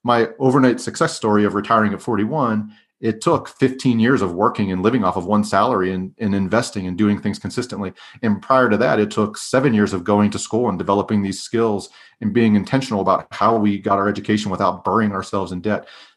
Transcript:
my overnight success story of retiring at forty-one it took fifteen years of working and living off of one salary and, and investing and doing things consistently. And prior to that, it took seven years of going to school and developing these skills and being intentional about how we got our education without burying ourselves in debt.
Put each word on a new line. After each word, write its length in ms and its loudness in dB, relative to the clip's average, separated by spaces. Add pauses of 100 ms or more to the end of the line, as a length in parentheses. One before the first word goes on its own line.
my 260 2 (100)
overnight 400 4
success 360 -4
story 280 2
of 100 0
retiring 400 0
at 80 -10
forty-one 720 -2 (280)
it 220 -4
took 260 0
fifteen 520 0
years 220 4
of 120 -2
working 380 0
and 100 -2
living 220 2
off 140 0
of 80 -4
one 180 2
salary 480 0
and, 260 -6
and 160 -2
investing 540 -2
and 100 -6
doing 220 2
things 200 -6
consistently. 540 -8 (280)
And 200 -2
prior 280 4
to 80 4
that, 220 2
it 120 0
took 260 -2
seven 360 0
years 200 2
of 100 -6
going 280 2
to 80 -6
school 300 -2
and 100 -4
developing 420 0
these 180 -6
skills 500 -2 (320)
and 120 -2
being 220 4
intentional 460 -2
about 300 0
how 240 0
we 220 0
got 220 0
our 80 0
education 420 -2
without 340 -2
burying 280 0
ourselves 400 -6
in 100 -8
debt. 260 -4 (280)